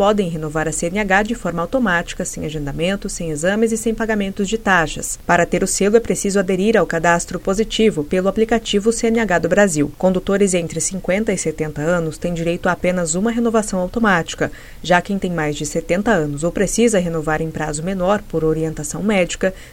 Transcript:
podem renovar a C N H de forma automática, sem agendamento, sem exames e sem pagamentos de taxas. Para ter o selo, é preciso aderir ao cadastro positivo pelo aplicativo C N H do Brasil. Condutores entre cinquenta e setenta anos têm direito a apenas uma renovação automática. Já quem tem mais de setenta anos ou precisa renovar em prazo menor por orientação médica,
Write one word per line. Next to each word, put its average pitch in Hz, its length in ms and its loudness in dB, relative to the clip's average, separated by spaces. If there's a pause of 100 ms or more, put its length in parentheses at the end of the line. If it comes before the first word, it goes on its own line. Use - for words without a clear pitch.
podem 202 280 2
renovar 156 380 -2
a 160 40 -4
C 180 160 -2
N 185 100 -4
H 196 240 2
de 220 140 -2
forma 175 260 -4
automática, 180 640 -2
sem 170 180 -8
agendamento, 156 640 -4
sem 175 220 -6
exames 190 420 2
e 220 60 -2
sem 226 160 0
pagamentos 208 560 -2
de 220 80 0
taxas. 185 720 0
Para 170 180 4
ter 180 160 0
o 190 60 0
selo, 202 280 2
é 226 40 8
preciso 202 400 0
aderir 196 360 2
ao 175 120 4
cadastro 170 520 0
positivo 196 640 2
pelo 185 240 0
aplicativo 220 640 2
C 226 200 0
N 226 80 2
H 185 180 2
do 165 100 0
Brasil. 165 520 4
Condutores 190 560 2
entre 165 260 -2
cinquenta 190 500 -2
e 180 60 0
setenta 151 460 -4
anos 165 340 0
têm 175 160 -4
direito 170 340 -2
a 180 40 2
apenas 175 420 0
uma 196 160 0
renovação 226 500 0
automática. 180 720 0 (300)
Já 175 220 4
quem 196 160 -4
tem 185 100 -2
mais 156 260 -2
de 147 120 -6
setenta 202 420 -2
anos 151 340 0
ou 170 80 2
precisa 214 460 2
renovar 160 420 0
em 160 120 -4
prazo 156 320 -6
menor 190 400 0
por 160 200 -4
orientação 156 600 -2
médica, 190 500 0 (200)